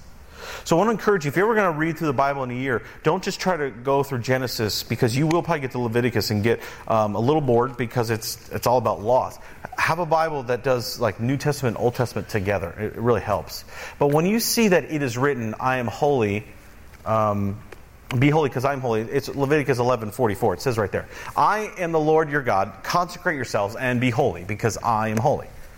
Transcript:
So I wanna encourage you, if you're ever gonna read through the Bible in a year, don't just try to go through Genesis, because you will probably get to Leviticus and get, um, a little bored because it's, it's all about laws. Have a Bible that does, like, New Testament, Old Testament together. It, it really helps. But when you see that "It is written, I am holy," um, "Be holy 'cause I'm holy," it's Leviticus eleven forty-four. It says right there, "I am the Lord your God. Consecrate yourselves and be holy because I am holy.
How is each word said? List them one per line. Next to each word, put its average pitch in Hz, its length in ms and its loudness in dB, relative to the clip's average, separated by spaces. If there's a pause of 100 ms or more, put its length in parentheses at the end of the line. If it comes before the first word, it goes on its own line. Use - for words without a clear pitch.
(640)
So 170 100 2
I 165 40 6
wanna 214 120 4
encourage 202 340 2
you, 143 40 0
if 135 80 -2
you're 190 80 4
ever 226 100 2
gonna 185 220 2
read 160 200 -2
through 165 100 -2
the 143 60 2
Bible 139 300 0
in 123 80 -6
a 120 40 -6
year, 127 280 -2 (200)
don't 180 200 2
just 190 160 -4
try 185 180 0
to 147 120 -2
go 135 340 2
through 131 160 -2
Genesis, 123 640 -2
because 120 320 0
you 147 100 2
will 165 160 2
probably 156 200 -2
get 131 100 -6
to 127 80 -4
Leviticus 117 500 0
and 104 140 0
get, 113 160 2 (280)
um, 107 280 2
a 101 40 0
little 147 220 2
bored 123 360 2
because 117 320 -2
it's, - 420 -6
it's - 160 -4
all 123 100 4
about 107 240 2
laws. 107 380 2 (380)
Have 165 220 0
a 175 60 -2
Bible 160 380 0
that 120 200 -2
does, 123 360 0
like, 113 200 0
New 127 180 0
Testament, 135 420 -2
Old 120 160 2
Testament 110 320 -2
together. 95 500 -2
It, 107 60 -6 (100)
it - 40 -12
really 113 240 2
helps. - 420 -4 (340)
But 143 100 4
when 151 180 4
you 214 140 2
see 226 300 2
that 170 220 4
"It 151 100 -2
is 120 160 -2
written, 123 420 0
I 131 180 0
am 123 100 -2
holy," 110 580 0 (600)
um, 104 520 0 (640)
"Be 143 100 6
holy 147 200 4
'cause 123 160 -2
I'm 139 160 0
holy," 113 200 0
it's 127 280 -4
Leviticus 135 500 2
eleven 120 320 0
forty-four. 107 440 0
It - 60 -12
says 120 160 0
right 104 140 0
there, - 160 -4 (280)
"I 196 420 2
am 170 160 -4
the 160 60 2
Lord 156 300 4
your 143 120 0
God. 101 300 0 (120)
Consecrate 175 520 -2
yourselves 110 400 -2
and 123 240 0
be 127 100 2
holy 107 340 0
because 104 340 -2
I 110 300 0
am 110 100 -2
holy. 123 300 0 (300)